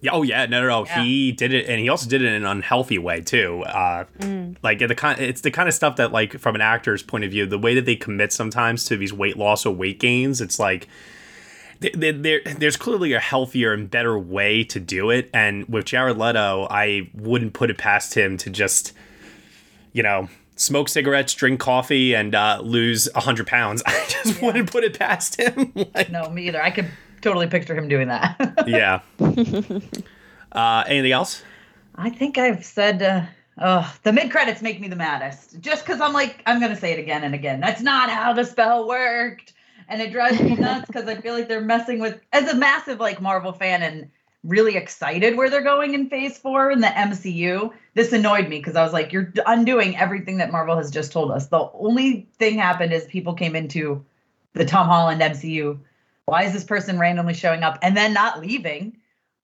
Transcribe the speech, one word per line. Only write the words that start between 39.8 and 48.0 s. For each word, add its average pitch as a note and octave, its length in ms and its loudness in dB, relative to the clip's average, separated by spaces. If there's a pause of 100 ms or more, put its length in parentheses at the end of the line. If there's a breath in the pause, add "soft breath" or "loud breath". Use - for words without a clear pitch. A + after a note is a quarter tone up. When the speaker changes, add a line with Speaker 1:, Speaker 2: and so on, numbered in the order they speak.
Speaker 2:
And A3 120 -6
it G#3+ 120 -6
drives A#3+ 280 4
me A#3+ 140 4
nuts B3+ 360 0
Speaker 3:
<laughs> - 20 -12
Speaker 2:
'cause A3 160 -8
I G#3+ 80 -6
feel A3+ 180 -8
like A#3 140 -4
they're A3+ 120 -2
messing A#3 380 0
with, A3 220 -4 (120)
as C#4+ 160 2
a D#4 60 0
massive, C#4 460 0
like, G3+ 200 -2
Marvel F#3 320 -2
fan F3+ 300 -2
and D#3 280 -8 (340)
really G3+ 320 4
excited F3 600 0
where C4 120 4
they're C#4 140 0
going C#4+ 320 2
in C#4 140 -2
Phase C4+ 280 -6
four C4+ 340 2
in C4 100 2
the G#3 180 2
M G3+ 160 0
C F#3 160 -8
U, F3+ 420 -2 (220 loud breath)
this A#3 180 2